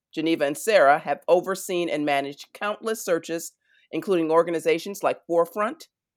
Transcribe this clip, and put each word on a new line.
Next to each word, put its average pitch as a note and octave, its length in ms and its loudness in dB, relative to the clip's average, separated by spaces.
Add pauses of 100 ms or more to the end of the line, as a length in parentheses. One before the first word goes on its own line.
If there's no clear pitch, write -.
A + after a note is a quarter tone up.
(120)
Geneva D#3+ 340 0
and D3 120 -2
Sarah D#3 400 4
have D3+ 300 -6
overseen F3+ 600 0
and D3 160 -4
managed C#3+ 480 -4
countless A3 540 -6
searches, E3 460 -4 (400)
including E3 400 0
organizations E3 720 0
like - 240 -2
Forefront, F#3+ 600 -2 (300)